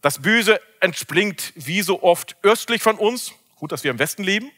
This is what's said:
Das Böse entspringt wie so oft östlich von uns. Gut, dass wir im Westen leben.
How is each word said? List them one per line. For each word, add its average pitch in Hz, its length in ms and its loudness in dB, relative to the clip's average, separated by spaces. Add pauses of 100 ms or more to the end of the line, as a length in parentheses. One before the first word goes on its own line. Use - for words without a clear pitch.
Das 143 200 0
Böse 214 400 4 (200)
entspringt 185 720 -2
wie 165 280 -4
so 180 200 -2
oft - 400 2
östlich 226 400 2
von - 140 2
uns. 233 360 -2 (220)
Gut, - 160 -12
dass 151 140 -8
wir - 80 2
im 117 80 -4
Westen 151 240 -4
leben. 214 340 -2